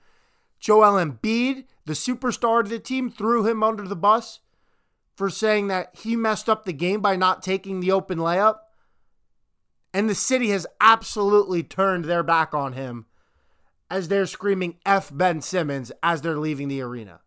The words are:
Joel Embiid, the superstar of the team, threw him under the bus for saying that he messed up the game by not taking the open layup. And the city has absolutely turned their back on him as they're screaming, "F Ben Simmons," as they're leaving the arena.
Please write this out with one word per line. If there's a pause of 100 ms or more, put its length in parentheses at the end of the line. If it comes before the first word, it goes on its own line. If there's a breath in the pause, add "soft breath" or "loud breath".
(600)
Joel
Embiid, (200)
the
superstar
of
the
team,
threw
him
under
the
bus (760)
for
saying
that
he
messed
up
the
game
by
not
taking
the
open
layup. (1300)
And
the
city
has (120)
absolutely
turned
their
back
on
him (840)
as
they're
screaming,
"F
Ben
Simmons," (120)
as
they're
leaving
the
arena.